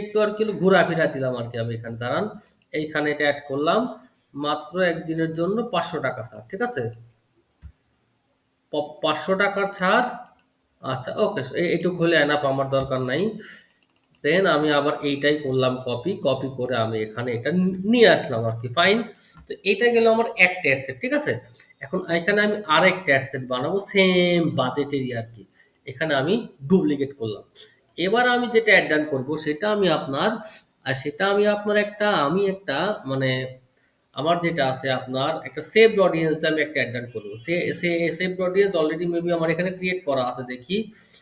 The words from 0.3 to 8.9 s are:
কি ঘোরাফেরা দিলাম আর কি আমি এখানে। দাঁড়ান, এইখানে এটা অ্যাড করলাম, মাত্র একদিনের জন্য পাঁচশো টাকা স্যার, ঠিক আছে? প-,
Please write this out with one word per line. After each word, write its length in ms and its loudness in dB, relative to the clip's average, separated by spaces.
কি 60 -2
ঘোরাফেরা 540 4
দিলাম 260 -2
আর 100 -6
কি 120 -10
আমি 160 -4
এখানে। 240 -10
দাঁড়ান, 220 -2
এইখানে 420 -2
এটা 120 -2
অ্যাড 220 0
করলাম, 320 0
মাত্র 400 -4
একদিনের 460 -2
জন্য 180 0
পাঁচশো 340 -2
টাকা 220 -4
স্যার, 220 -18
ঠিক 180 -8
আছে? 140 -4
প-, 200 -4